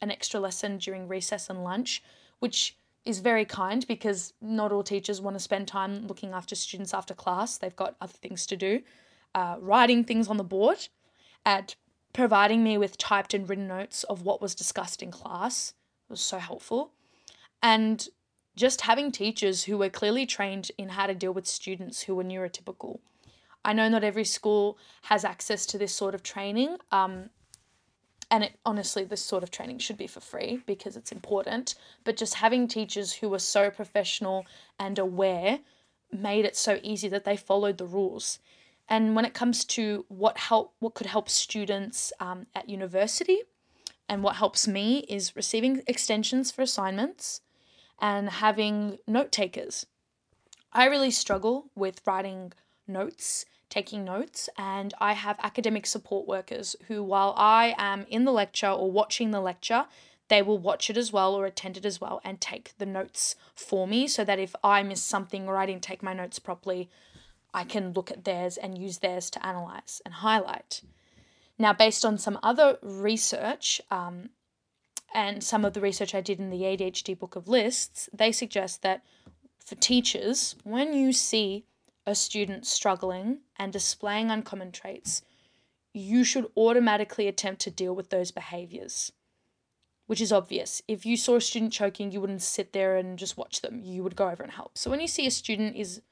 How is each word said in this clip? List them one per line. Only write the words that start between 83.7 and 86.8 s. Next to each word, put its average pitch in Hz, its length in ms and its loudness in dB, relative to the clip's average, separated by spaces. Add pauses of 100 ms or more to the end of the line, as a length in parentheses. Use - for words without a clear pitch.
displaying 208 580 -2
uncommon 202 400 -6
traits, - 520 -8 (680)
you 214 300 2
should 240 240 2 (100)
automatically 220 680 4